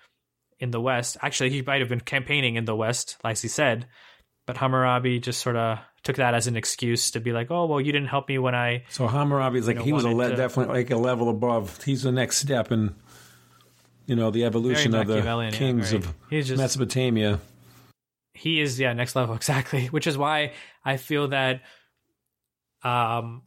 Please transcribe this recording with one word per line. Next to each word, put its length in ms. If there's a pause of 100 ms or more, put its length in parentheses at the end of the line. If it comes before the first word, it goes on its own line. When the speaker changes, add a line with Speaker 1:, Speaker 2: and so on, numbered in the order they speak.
(600)
Speaker 1:
in 120
the 100
west. 400
Actually, 280
he 140
might 180
have 80
been 120
campaigning 540
in 100
the 100
west, 480
like 160
he 80
said. 400 (580)
But 120
Hammurabi 640
just 220
sorta 400 (220)
took 140
that 180
as 120
an 80
excuse 560
to 80
be 140
like, 180
"Oh, 140
well, 160
you 100
didn't 160
help 220
me 80
when 180
I, 340
Speaker 2:
So 180
Hammurabi's 600
like, 80
Speaker 1:
you 40
know, 60
Speaker 2:
he 80
was 120
a 20
Speaker 1:
wanted 100
Speaker 2:
le-, 120
Speaker 1:
to." 80
Speaker 2:
definitely, 400
like, 140
a 60
level 320
above. 540
He's 200
the 100
next 240
step 340
in, 240 (1080)
you 100
know, 160
the 140
evolution 460
Speaker 1:
Very 100
Speaker 2:
of 60
the 80
Speaker 1:
Machiavellian, 380
yeah, 60
Speaker 2:
kings 340
Speaker 1:
right. 120
Speaker 2:
of 80 (160)
Speaker 1:
He's 180
just 140
Speaker 2:
Mesopotamia. 800 (920)
Speaker 1:
He 280
is, 180
yeah, 140
next 240
level, 180
<laughs> 60
exactly. 460
Which 200
is 100
why 360 (320)
I 100
feel 340
that, 320 (1200)
um, 640